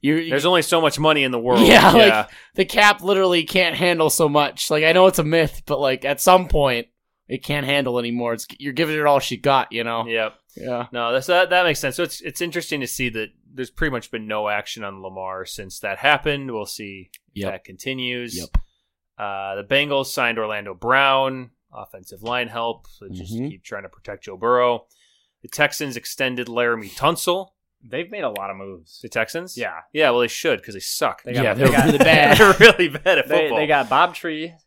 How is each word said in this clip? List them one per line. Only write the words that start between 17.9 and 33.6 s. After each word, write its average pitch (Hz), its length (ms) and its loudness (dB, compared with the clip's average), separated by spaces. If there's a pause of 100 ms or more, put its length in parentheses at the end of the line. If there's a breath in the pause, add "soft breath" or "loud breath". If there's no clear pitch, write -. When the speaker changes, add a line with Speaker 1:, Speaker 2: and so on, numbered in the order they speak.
Speaker 1:
Yep. 85 120 -12 (680)
Speaker 2:
Uh, 98 380 -8
the 104 80 -10
Bengals 139 440 0
signed 117 300 -2
Orlando 107 360 -6
Brown, 131 800 0 (220)
offensive 98 500 -20
line 120 240 -6
help. 117 400 -8 (140)
They 101 140 -20
just 90 180 -14
Speaker 1:
Mm-hmm. 123 160 -8
Speaker 2:
keep - 140 -20
trying 101 200 -14
to 95 60 -18
protect - 340 -18
Joe 98 140 -16
Burrow. 120 480 0 (560)
The - 60 -20
Texans 143 500 -4
extended 127 500 -6
Laremy 117 480 -2
Tunsil. 175 540 -2 (340)
Speaker 3:
They've 135 260 -10
made 208 140 -10
a 131 80 -2
lot 98 180 -10
of 98 80 -10
moves. 95 440 -18
Speaker 2:
The - 80 -16
Texans? 165 480 -6
Speaker 3:
Yeah. 90 240 -8 (120)
Speaker 2:
Yeah, 151 180 2
well, 123 100 2
they 120 60 0
should 135 360 -4
'cause 110 100 -16
they 98 60 -14
suck. - 440 -6
Speaker 3:
They 123 100 -10
got, 127 100 0
Speaker 1:
Yeah, 110 100 0
Speaker 3:
they 123 100 0
Speaker 1:
they're 131 80 6
Speaker 3:
got, - 140 4
Speaker 1:
really 156 140 2
bad. 151 380 6
Speaker 2:
<laughs> - 0 -
They're 196 220 8
really 202 300 8
bad 151 300 0
at 127 80 -2
Speaker 3:
they, 156 140 2
Speaker 2:
football. 151 180 0